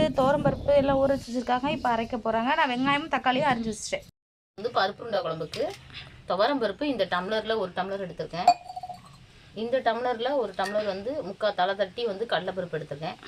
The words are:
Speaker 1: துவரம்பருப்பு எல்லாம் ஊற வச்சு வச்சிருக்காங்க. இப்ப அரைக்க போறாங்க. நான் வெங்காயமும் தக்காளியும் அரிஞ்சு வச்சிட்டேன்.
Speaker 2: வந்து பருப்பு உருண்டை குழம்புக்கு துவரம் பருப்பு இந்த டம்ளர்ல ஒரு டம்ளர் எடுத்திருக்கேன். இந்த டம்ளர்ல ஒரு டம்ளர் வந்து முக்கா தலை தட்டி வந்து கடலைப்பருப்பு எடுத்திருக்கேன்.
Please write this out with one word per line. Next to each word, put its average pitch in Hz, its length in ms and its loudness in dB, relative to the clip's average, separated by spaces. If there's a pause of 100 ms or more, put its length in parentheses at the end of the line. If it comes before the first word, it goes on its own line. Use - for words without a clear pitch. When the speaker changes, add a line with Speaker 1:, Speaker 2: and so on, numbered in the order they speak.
(140)
Speaker 1:
துவரம்பருப்பு 277 600 2
எல்லாம் 277 240 4
ஊற 269 140 4
வச்சு 269 160 -4
வச்சிருக்காங்க. 247 420 0
இப்ப 277 200 0
அரைக்க 226 280 0
போறாங்க. 226 380 0
நான் 302 160 4
வெங்காயமும் 285 420 2
தக்காளியும் 262 380 4
அரிஞ்சு 226 200 -2
வச்சிட்டேன். - 320 -6 (540)
Speaker 2:
வந்து 226 160 -4
பருப்பு 202 280 2
உருண்டை 214 180 -2
குழம்புக்கு 165 440 -4 (640)
துவரம் 226 360 2
பருப்பு 202 240 -2
இந்த 226 180 0
டம்ளர்ல 202 540 0
ஒரு 180 180 -2
டம்ளர் 196 300 -4
எடுத்திருக்கேன். 170 440 0 (1040)
இந்த 233 240 0
டம்ளர்ல 240 580 0
ஒரு 214 200 0
டம்ளர் 202 380 0
வந்து 202 160 -6 (120)
முக்கா 196 320 -2
தலை 190 220 2
தட்டி 196 300 -4
வந்து 202 200 -4
கடலைப்பருப்பு 180 520 -4
எடுத்திருக்கேன். 151 500 -8